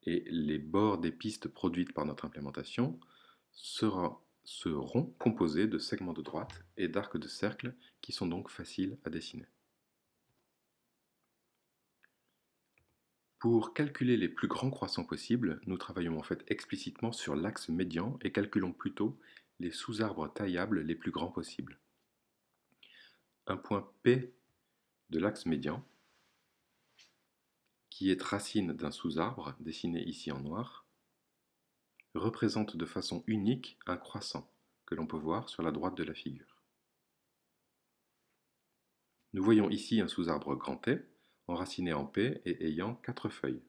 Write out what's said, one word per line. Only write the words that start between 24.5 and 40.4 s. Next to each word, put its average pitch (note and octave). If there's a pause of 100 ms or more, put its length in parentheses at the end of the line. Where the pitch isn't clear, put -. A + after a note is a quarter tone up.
de D#2+
l'axe G2+
médian, D2 (2250)
qui F#2+
est F#2
racine G2+
d'un D2+
sous-arbre, E2
dessiné E2+
ici D#2
en C#2
noir, F2 (1300)
représente G#2
de E2
façon F2
unique A2
un F2+
croissant - (320)
que -
l'on D#2+
peut D#2
voir D#2+
sur -
la E2
droite E2
de E2
la D#2
figure. - (2750)
Nous F#2+
voyons G#2+
ici G#2+
un E2+
sous-arbre D2